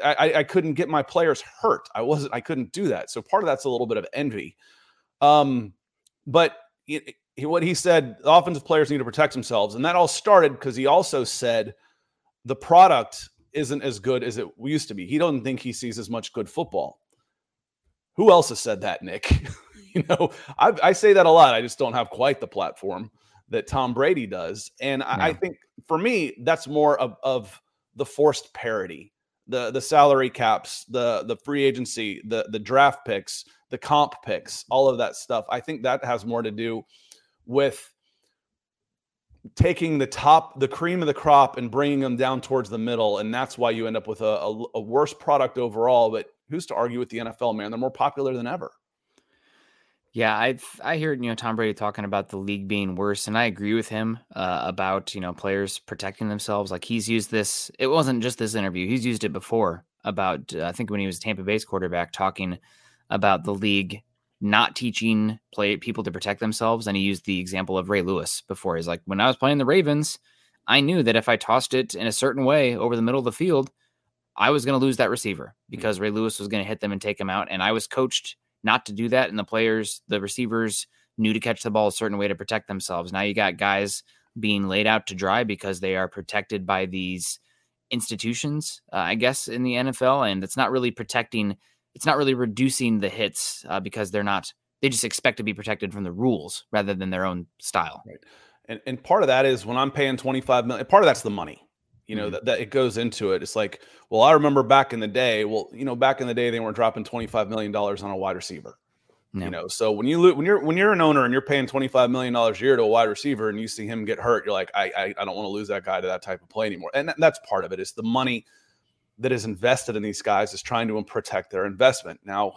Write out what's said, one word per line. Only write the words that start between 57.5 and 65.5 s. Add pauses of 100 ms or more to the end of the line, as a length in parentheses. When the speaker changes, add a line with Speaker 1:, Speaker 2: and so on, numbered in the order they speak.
Speaker 2:
it
wasn't
just
this
interview,
he's
used
it
before (200)
about,
uh,
I
think
when
he
was
Tampa
Bay's
quarterback,
talking (520)
about
the
league (380)
not
teaching (140)